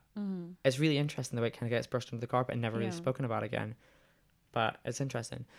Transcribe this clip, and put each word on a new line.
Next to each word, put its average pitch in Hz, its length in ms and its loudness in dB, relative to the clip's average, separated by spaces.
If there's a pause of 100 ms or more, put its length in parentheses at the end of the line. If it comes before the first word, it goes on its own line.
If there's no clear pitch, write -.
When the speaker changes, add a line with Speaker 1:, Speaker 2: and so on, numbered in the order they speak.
(180)
Speaker 1:
Mm-hmm. 190 280 -4 (200)
Speaker 2:
It's 131 140 4
really 151 180 6
interesting 147 380 0
the 117 80 0
way 117 60 4
it - 40 -4
kinda 117 160 -4
gets 117 180 2
brushed - 240 -2
under 113 100 -4
the 120 60 -4
carpet 127 260 2
and 120 80 0
never 113 160 0
really 113 120 0
Speaker 1:
Yeah. 170 80 -2
Speaker 2:
spoken 131 260 0
about 110 200 0
again. 113 320 -2 (760)
But 113 320 2
it's 123 160 -4
interesting 123 460 -4 (140)